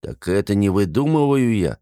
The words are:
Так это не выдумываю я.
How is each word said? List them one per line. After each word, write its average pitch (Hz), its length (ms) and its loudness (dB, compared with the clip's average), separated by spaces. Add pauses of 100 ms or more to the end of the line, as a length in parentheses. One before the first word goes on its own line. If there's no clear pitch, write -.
Так 73 260 -12
это 101 260 0
не 101 140 2
выдумываю 127 880 0
я. 82 260 -2